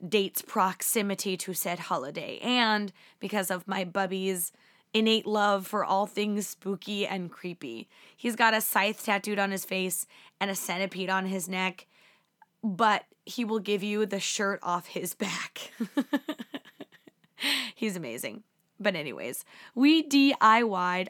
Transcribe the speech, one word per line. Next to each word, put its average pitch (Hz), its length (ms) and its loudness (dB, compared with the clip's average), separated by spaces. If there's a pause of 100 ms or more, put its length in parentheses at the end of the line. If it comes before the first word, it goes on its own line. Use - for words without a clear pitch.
date's 196 340 0
proximity 196 960 0
to 185 160 -6
said 175 240 -4
holiday 160 640 -6
and 214 520 2 (280)
because 196 320 -2
of 180 160 -4
my 190 160 -2
bubby's 190 680 -2 (400)
innate 220 360 4
love 202 400 2
for 202 180 0
all 196 220 2
things 208 400 -2
spooky 196 580 -6
and 180 260 -6
creepy. 139 580 -10 (260)
He's 240 200 -4
got 226 200 4
a 214 60 2
scythe 208 440 0
tattooed 202 320 0
on 196 140 0
his 190 140 -4
face 185 420 -4 (320)
and 196 100 -2
a 190 60 -4
centipede 185 560 -4
on 190 160 0
his 190 200 -4
neck, 185 380 -4 (800)
but 208 400 2 (200)
he - 220 -4
will 220 140 -2
give 196 240 0
you 208 240 0
the 196 120 -4
shirt 196 440 -2
off 175 240 -2
his 180 260 -6
back. - 600 -8 (220)
<laughs> - 1800 -6
He's 208 200 -2
amazing. 131 460 -8 (380)
But 196 160 0
anyways, 127 480 -6 (300)
we 302 300 6
D 277 360 6
I 220 220 8
Y'd 185 480 0